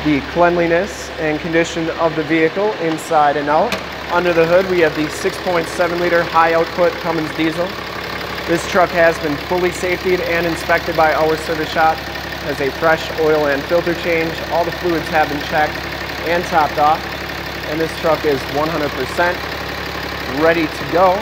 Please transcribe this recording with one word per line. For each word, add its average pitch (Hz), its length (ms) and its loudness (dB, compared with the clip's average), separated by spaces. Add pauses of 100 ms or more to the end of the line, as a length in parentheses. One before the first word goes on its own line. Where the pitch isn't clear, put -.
the 147 160 2 (120)
cleanliness 175 840 2
and 151 220 -2
condition 165 500 0 (100)
of 165 160 2
the 156 60 -2
vehicle 160 520 2
inside 156 640 2
and 147 140 -2
out. 190 240 2 (360)
Under 175 220 2
the 165 140 4
hood, 185 240 4
we 175 100 2
have 151 160 4
the 151 140 0
six - 320 -4
point 170 240 0
seven 175 340 -2
liter 170 220 4
high 165 320 4
output 165 380 2 (100)
Cummins 160 340 -2
diesel. 160 300 0 (800)
This - 240 0
truck 175 200 4
has 165 280 4
been 147 180 -2 (120)
fully 180 200 0
safetied 180 520 -2
and 170 260 0
inspected 165 500 0
by 160 160 4
our 156 260 2
service 156 300 -4
shop, 160 280 2 (500)
has 143 140 -4
a 139 180 0
fresh 160 320 2 (100)
oil 151 260 4
and 139 180 0
filter 170 320 0
change. 165 360 -2 (200)
All 170 120 0
the 170 60 -2
fluids 170 380 -2
have 156 200 2
been 147 220 -4
checked 151 260 0 (520)
and 175 160 0
topped 156 340 2
off, 156 220 4 (680)
and 156 120 -4
this 160 180 -2
truck 156 260 0
is 139 160 2 (140)
one 151 140 0
hundred 151 220 -2
percent 175 460 -2 (1040)
ready 165 280 4
to - 240 -8
go. 185 300 4